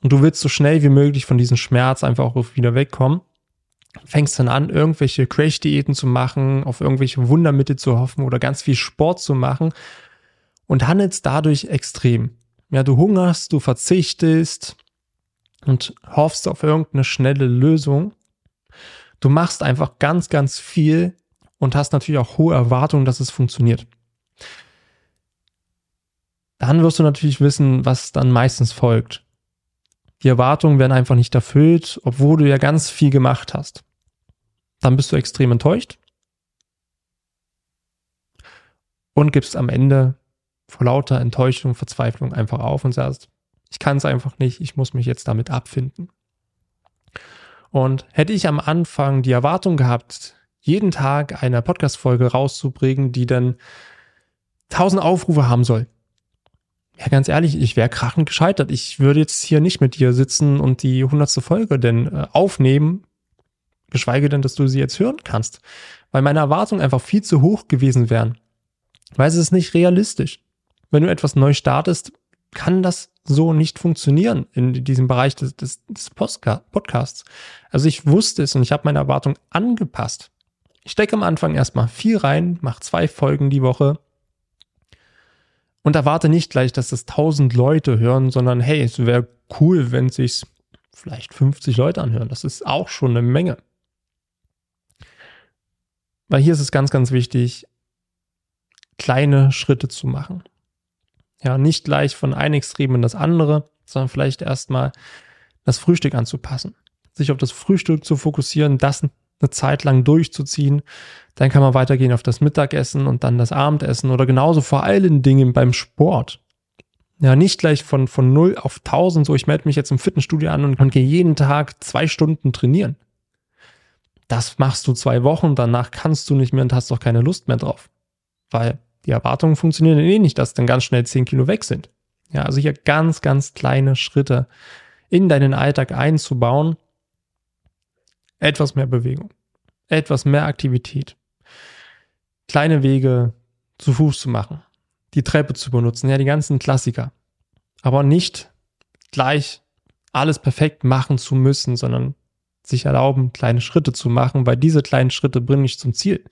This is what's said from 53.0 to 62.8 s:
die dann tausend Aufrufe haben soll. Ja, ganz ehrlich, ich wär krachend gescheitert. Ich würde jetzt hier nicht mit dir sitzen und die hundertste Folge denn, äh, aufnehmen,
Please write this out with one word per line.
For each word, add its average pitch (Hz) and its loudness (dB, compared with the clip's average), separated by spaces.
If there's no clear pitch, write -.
die 127 -2
dann 123 -2
tausend 190 0
Aufrufe 160 0
haben 120 2
soll. 117 -2
Ja, - -6
ganz 139 2
ehrlich, 151 0
ich 135 0
wär 117 2
krachend 135 -2
gescheitert. 170 0
Ich - -6
würde 143 4
jetzt - -2
hier 151 2
nicht 170 0
mit 131 0
dir 127 4
sitzen 139 0
und 131 0
die 131 0
hundertste 139 0
Folge 196 -2
denn, 120 2
äh, 143 -6
aufnehmen, 151 2